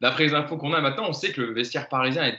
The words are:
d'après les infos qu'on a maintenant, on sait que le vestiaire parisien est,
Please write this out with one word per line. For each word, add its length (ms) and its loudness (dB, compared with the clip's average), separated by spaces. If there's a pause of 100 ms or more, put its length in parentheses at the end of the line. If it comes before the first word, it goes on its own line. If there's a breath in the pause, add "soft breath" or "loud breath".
d'après 240 4
les 100 4
infos 220 0
qu'on 160 -2
a 80 4
maintenant, 280 0
on 40 -2
sait 180 -4
que 120 -4
le 100 -2
vestiaire 360 -4
parisien 360 0
est, 140 0